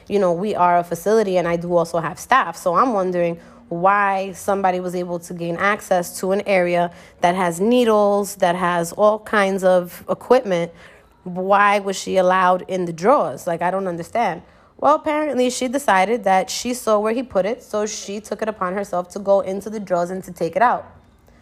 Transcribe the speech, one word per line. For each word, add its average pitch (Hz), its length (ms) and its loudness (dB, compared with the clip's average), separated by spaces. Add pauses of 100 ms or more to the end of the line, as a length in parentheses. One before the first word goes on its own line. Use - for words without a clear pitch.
you 196 120 0
know, 180 140 2
we 185 220 -2
are 175 240 4
a 170 60 0
facility, 190 520 0
and 170 120 0
I 170 80 0
do 175 200 -2
also 170 220 0
have 160 200 -6
staff. 202 380 0
So 175 200 -2
I'm 240 180 2
wondering 175 460 -2 (280)
why 196 640 0
somebody 190 480 -2
was 185 140 -6
able 180 240 -4
to 175 160 -12
gain 170 220 -6
access 190 640 -2
to 190 120 -2
an 202 140 0
area 175 460 2 (280)
that 175 140 2
has 175 260 -2
needles, 208 760 2
that 180 200 2
has 175 360 -2
all 208 260 2
kinds 196 460 0
of 180 440 2
equipment. 185 640 2 (540)
Why 196 540 2
was 190 180 -4
she 185 200 -4
allowed 185 520 2
in 185 180 -4
the 165 60 -6
drawers? 170 540 0
Like, 170 140 -2
I 175 100 0
don't 190 160 -4
understand. 175 540 -4 (380)
Well, 285 160 4
apparently 247 560 0
she 254 180 -4
decided 214 560 0
that 190 240 2
she - 240 -6
saw 220 260 0
where 214 140 0
he 254 100 -4
put 190 220 -2
it, 240 180 -4
so 214 220 -4
she 208 360 -8
took 208 200 -8
it 220 80 -4
upon 185 240 -6
herself 180 380 -4
to - 80 -10
go 196 220 2
into 190 280 -6
the 214 120 -8
drawers 175 280 -2
and 190 160 -8
to 185 80 -16
take 170 240 -4
it 202 60 4
out. 226 240 2 (560)